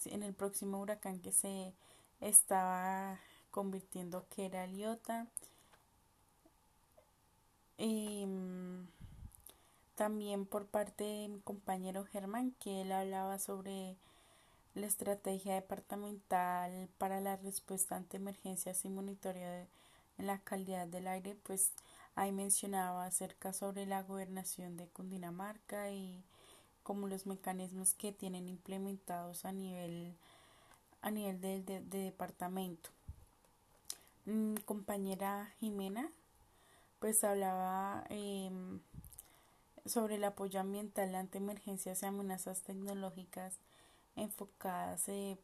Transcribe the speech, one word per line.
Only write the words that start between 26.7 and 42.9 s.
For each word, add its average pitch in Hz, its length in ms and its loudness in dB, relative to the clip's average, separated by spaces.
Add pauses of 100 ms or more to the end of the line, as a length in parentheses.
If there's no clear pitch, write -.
como 202 280 -2
los 190 160 -4
mecanismos 185 680 0
que 208 200 -4
tienen 185 340 -4
implementados 185 960 -4
a 190 80 -4
nivel, 175 640 -4 (840)
a 214 100 0
nivel 196 300 0
de, 190 200 0
de, 190 200 -4
de 190 240 -2
departamento. 185 840 -4 (1300)
Mi 214 380 2
compañera 202 960 0
Jimena, 208 500 0 (920)
pues 214 260 6
hablaba, 190 840 4
em, 190 720 -4 (1120)
sobre 214 260 4
el 208 80 2
apoyo 196 360 2
ambiental 196 560 0
ante 185 220 -2
emergencias 196 640 -2
y - 20 0
amenazas 190 560 -2
tecnológicas 190 920 -6 (600)